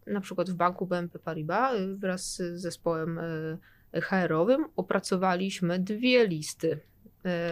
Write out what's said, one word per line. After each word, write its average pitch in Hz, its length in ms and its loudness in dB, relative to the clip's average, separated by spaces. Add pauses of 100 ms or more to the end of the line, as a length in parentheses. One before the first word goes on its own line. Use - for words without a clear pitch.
Na 202 140 -2
przykład 190 300 -4
w 180 40 -2
banku 175 320 0
B 180 120 0
N 175 100 -4
P 170 100 -16
Paribas, 175 560 0
y, 196 220 -2
wraz 190 400 -4
z 175 240 -6
zespołem, 165 580 -4 (760)
y, 170 80 0
H - 140 0
R-owym 180 480 4 (120)
opracowaliśmy 185 1000 0
dwie 226 480 4
listy, 156 540 -2 (720)